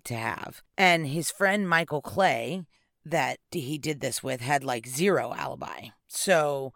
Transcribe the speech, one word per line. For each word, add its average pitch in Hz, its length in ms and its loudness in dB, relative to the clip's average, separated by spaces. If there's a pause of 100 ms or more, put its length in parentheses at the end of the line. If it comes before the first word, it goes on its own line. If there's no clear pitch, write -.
to 120 100 -6
have. 113 480 -6 (160)
And 170 300 4
his 156 240 -2
friend 196 360 2
Michael 165 320 2
Clay 160 600 0 (420)
that 143 340 0 (120)
he 151 280 -4
did 147 200 -4
this 123 240 -4
with 127 180 -4
had, 139 220 0
like, 123 240 -4
zero 131 500 2
alibi. 131 500 -8 (200)
So 143 680 2